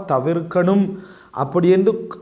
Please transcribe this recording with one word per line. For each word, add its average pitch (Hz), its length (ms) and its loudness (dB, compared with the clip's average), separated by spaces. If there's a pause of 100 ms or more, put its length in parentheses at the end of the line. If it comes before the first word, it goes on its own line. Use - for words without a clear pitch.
தவிர்க்கணும் 175 880 0 (320)
அப்படி 170 380 0
என்று 190 400 2 (140)